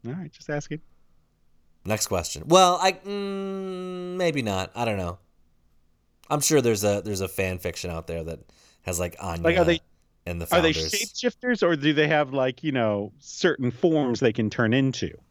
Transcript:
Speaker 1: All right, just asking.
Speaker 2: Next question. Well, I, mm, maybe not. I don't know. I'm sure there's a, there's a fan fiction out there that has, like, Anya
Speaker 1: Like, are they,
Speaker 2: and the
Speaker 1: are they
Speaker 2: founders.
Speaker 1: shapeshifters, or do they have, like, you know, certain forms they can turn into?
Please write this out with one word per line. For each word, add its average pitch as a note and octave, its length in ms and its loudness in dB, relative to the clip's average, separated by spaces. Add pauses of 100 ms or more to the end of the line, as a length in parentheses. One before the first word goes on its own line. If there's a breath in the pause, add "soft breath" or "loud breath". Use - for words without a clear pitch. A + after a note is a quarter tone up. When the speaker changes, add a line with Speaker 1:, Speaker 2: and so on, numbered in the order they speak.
Speaker 1:
All A#2+ 100 -8
right, E3+ 180 -10
just - 180 -14
asking. D3 300 -6 (1040)
Speaker 2:
Next G#2 240 -2
question. E2+ 380 -4
Well, F3+ 360 6
I, F#3+ 100 4
mm, F#3+ 1200 -8
maybe E3 260 0
not. F#2+ 320 -2
I A#2+ 100 -2
don't G#2+ 140 -2
know. F2+ 200 -6 (1080)
I'm D3 120 0
sure D3 200 4
there's A2+ 220 2
a, G2+ 220 2
there's G2 160 -4
a F#2+ 80 -4
fan F#2 300 -4
fiction F2+ 300 -6
out E2 200 -8
there E2 160 -6
that E2 160 -10 (420 soft breath)
has, F2 160 -4
like, F2 220 -4
Anya E2+ 240 -6
Speaker 1:
Like, F3 140 4
are F3 60 4
they, E3 140 4 (480)
Speaker 2:
and F2 140 -6
the E2+ 60 -6 (100)
Speaker 1:
are F3+ 40 6
they D#3+ 120 4
Speaker 2:
founders. D#2+ 200 -2
Speaker 1:
shapeshifters, A#3+ 680 -2
or E3+ 140 4
do D3 160 2
they D3+ 160 4
have, D3+ 240 2
like, C3 320 0
you D3+ 80 0
know, G#2 480 0
certain C3+ 500 0
forms C#3+ 480 2
they A#2 140 4
can A2 180 0
turn A#2 240 2
into? C3+ 420 0 (140)